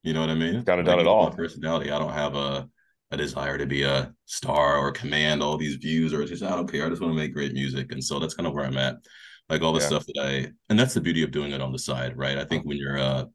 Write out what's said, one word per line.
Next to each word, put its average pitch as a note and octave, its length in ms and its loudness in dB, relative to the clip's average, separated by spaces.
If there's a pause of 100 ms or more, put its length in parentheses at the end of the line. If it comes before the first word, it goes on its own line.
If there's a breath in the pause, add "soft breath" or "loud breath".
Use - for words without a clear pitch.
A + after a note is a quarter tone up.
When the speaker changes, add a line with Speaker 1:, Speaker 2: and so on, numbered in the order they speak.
Speaker 1:
You D#2 100 -2
know D#2+ 80 0
what D#2+ 100 0
I D#2+ 40 0
mean? E2 200 0 (120)
Speaker 2:
Kinda F2+ 160 4
Speaker 1:
Like, - 20 0
Speaker 2:
done F2 160 6
it E2 60 6
Speaker 1:
even - 0 -
Speaker 2:
all. F#2 240 6
Speaker 1:
my - 60 -12
personality, D#2+ 540 -2
I D2 80 -2
don't D2 140 -2
have D2 220 -2
a, C#2 340 -4 (420)
a C2+ 60 -6
desire C#2 420 -4
to C#2+ 80 -4
be C#2 160 0
a C2+ 300 0 (140)
star C#2+ 520 2
or C#2 140 0
command D2+ 500 0
all D2+ 140 0
these D2 200 -4
views, D#2+ 360 0
or D2 120 0
just, - 180 -8
I F#2 140 -2
don't E2+ 140 -4
care. D2+ 160 -2
I - 20 0
just E2+ 140 -2
wanna E2 120 0
make D2+ 200 -2
great C#2+ 180 -2
music. C2 400 -4
And C2 100 -6
so C#2+ 160 -2
that's D#2+ 160 -4
kinda E2+ 160 -2
where C#2+ 140 -4
I'm C2+ 140 -2
at. C2+ 180 0 (520 loud breath)
Like, D#2+ 140 2
all D#2+ 100 4
the D#2 80 4
Speaker 2:
Yeah. D2 60 0
Speaker 1:
stuff D2+ 200 0
that - 120 -8
I, C2+ 340 -2 (160)
and G#2+ 100 6
that's B2+ 160 4
the - 60 4
beauty D#2+ 220 2
of D3 100 0
doing C#2+ 200 -2
it C#2 80 -4
on C2 120 -4
the C2 60 -6
side, B1+ 380 -4
right? C2+ 220 -2
I C#2 60 -4
think D#2 200 -2
when C#2+ 140 -4
you're C#2 180 -4
a C2 380 0